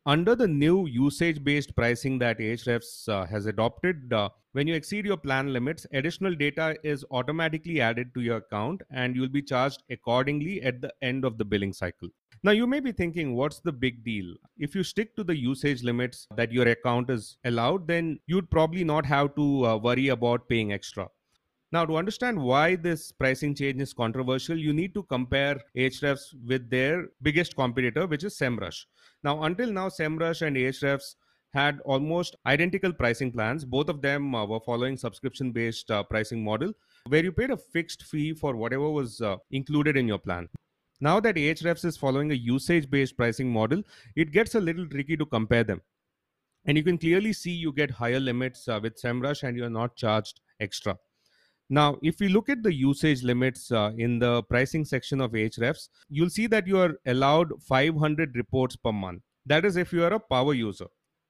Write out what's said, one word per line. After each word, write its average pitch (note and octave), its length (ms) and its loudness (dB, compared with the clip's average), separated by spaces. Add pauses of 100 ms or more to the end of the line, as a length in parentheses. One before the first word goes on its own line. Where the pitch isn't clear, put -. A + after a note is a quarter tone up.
under E3+ 280 4
the A#3+ 140 4
new E3 380 4
usage-based C#3+ 920 0
pricing A#2+ 440 2
that A#2 200 2
Ahrefs, A#2 680 -4
uh, G2 160 0
has G2+ 220 -4
adopted, A#2+ 680 -2
uh, G#2 160 2 (240)
when C#3+ 120 0
you E3 100 0
exceed G3 300 -6
your G3 120 0
plan C3+ 340 -2
limits, C3 400 -4
additional E3+ 420 -2 (120)
data D#3+ 320 -2 (160)
is C#3 180 -6
automatically D#3 680 -2
added A#2+ 320 0
to B2+ 80 -4
your A#2 160 0
account, A2 440 -6 (100)
and B2+ 220 -2
you'll C3 140 0
be C#3 140 -2
charged C#3 480 -2
accordingly C#3+ 720 -2
at B2 180 -2
the C3+ 220 -10
end C3 240 -2
of A2+ 120 -2
the A2+ 60 0
billing G2 300 0
cycle. F2+ 340 -8 (360)
Now, G3 80 4
you A3 200 4
may C#4+ 80 0
be C4 120 -4
thinking, E3 440 -2
"What's D3 320 -2
the E3+ 40 0 (120)
big A#2+ 240 -2
deal?" G#2 200 -4 (380)
If - 140 -6
you F#3 100 2
stick - 260 -4
to G#3+ 140 -4
the E3+ 60 0
usage C3+ 480 0
limits B2 440 -2 (120)
that A#2 180 2
your B2 160 6
account A#2+ 400 0
is A2+ 240 -6 (140)
allowed, C#3+ 400 0
then E3 360 -2
you'd F3 240 0
probably E3 380 2
not D3+ 220 0
have C#3+ 260 4
to, D3 80 2 (240)
uh, A2 160 2
worry B2+ 300 2
about A#2+ 360 0
paying A2 240 0
extra. F#2+ 320 -8 (680)
Now, E3+ 80 2
to D#3+ 160 0
understand G#3 480 -2
why D3+ 260 4
this E3 360 -4 (120)
pricing C3+ 380 0
change C#3 240 -2
is - 160 -10
controversial, B2+ 640 -2
you D3 160 2
need F#3+ 160 -4
to G3+ 60 -4 (120)
compare C#3 400 0 (300)
Ahrefs C3+ 420 -2 (240)
with B2+ 240 -2
their C#3+ 320 0 (220)
biggest D#3+ 260 0
competitor, B2+ 500 0
which D3+ 240 -2
is - 140 -12
Semrush. G#2 420 -4 (380)
Now, D3+ 260 -2
until G#3+ 300 -2
now, F#3+ 100 -2
Semrush E3 600 -2
and C3+ 160 0
Ahrefs C#3 500 -2 (420)
had C#3+ 240 2 (140)
almost D#3 500 -2
identical F3 480 2
pricing B2 380 0
plans. A#2+ 340 -2
Both C3+ 240 0
of D3+ 140 -4
them, C#3 320 0
uh, A2 100 0
were A2 240 -4
following B2 260 -2
subscription-based, A#2+ 960 -4
uh, G#2 140 0 (100)
pricing A2+ 380 -2
model, C3+ 200 -2 (360)
where D3+ 160 4
you F3+ 180 -4
paid C4 80 -2
a B3 80 -2
fixed - 460 -8 (100)
fee D#3 180 -2 (140)
for C3+ 100 -2
whatever C3 360 -2 (100)
was, A#2 200 -8
uh, G2+ 160 -2 (120)
included D3 480 0
in B2+ 100 2
your G#2 120 0
plan. F2 300 -6 (500)
Now D#3+ 200 4
that A3 160 2
Ahrefs D#3+ 500 0
is B2 100 -2
following C#3+ 360 0
a D3 40 2
usage-based C3+ 800 2
pricing B2 380 0
model, A#2 300 2 (320)
it D#3 160 2
gets A3 240 4
a A3+ 40 4
little E3+ 280 -2
tricky C#3+ 280 -4
to D3 120 0
compare A#2 360 4
them. G#2 180 -2 (840)
And C#3+ 100 4
you D3+ 80 4
can F3 140 2
clearly F#3 360 2
see - 180 -8
you E3 200 -4
get C#3 200 0
higher A#2+ 280 0
limits, B2+ 480 -4
uh, A2+ 140 -2
with A2 180 -6
Semrush B2 440 -4
and B2 120 -4
you're A#2+ 140 -4
not A#2 260 -4
charged G#2+ 460 0 (180)
extra. G2+ 380 -4 (720)
Now, D3 320 2
if D#3 180 0
we G3+ 100 2
look G#3+ 200 4
at B3 140 -2
the G#3 100 2
usage C#3 480 2
limits, B2 500 0
uh, G#2+ 240 2
in A#2 220 0
the A#2+ 240 2
pricing C3+ 440 0
section C3+ 360 -2
of A#2 120 -2
Ahrefs, A2+ 560 -2 (200)
you'll D#3+ 220 2
see A3 160 0
that G#3+ 180 2
you F#3+ 140 2
are F3 260 2
allowed C#3 560 4
five C#3+ 340 2
hundred D3+ 400 0
reports B2+ 400 0
per - 160 0
month. F#2 300 -4 (240)
That F3 200 4
is G3 120 0
if F3 160 -2
you E3+ 100 2
are F3 100 4
a A3 60 0
power C3+ 360 2
user. G#2 320 -4 (420)